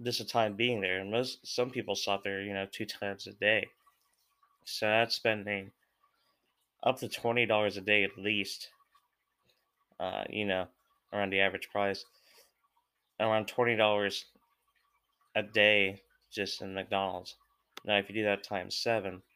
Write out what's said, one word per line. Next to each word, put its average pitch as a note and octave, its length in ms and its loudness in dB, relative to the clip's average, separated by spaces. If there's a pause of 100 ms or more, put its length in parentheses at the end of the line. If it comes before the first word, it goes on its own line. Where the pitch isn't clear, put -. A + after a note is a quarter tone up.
just A#2+ 180 -4
a A2+ 40 -10
time G#2+ 300 0
being A#2 260 0
there. F#2 200 0
And G2 100 -6
most, B2 360 -4
some B2 240 -2
people G#2 240 -4
stop G2 300 -2
there, G2 160 -4
you G2+ 140 -6
know, G2 180 -2
two G#2+ 140 -8
times G2+ 400 -8
a G2+ 60 -12
day. G#2 340 2 (1000)
So - 220 -4
that's A2+ 280 4
spending G#2 560 -2 (1120)
up C3 180 2
to A#2+ 100 -8
twenty A#2+ 340 2
dollars G#2+ 320 2
a G2 60 -8
day G#2 220 4
at G2 120 -4
least, G2+ 540 -4 (1300)
uh, F2 300 -4
you G#2 160 -2
know, F#2 200 0 (460)
around G2+ 160 0
the F#2+ 120 2
average F#2+ 300 0
price, G2+ 360 0 (1120)
around A2 280 2
twenty A#2+ 280 2
dollars G#2 480 2 (1120)
a G#2+ 80 0
day G#2 580 4 (320)
just G2 300 -6
in F#2+ 100 -8
McDonald's. F#2+ 640 -4 (480)
Now, G#2 140 2
if G2 100 0
you G2 60 -12
do G#2+ 100 -2
that G2+ 200 0
times G2 340 -6
seven, G2 420 -2 (160)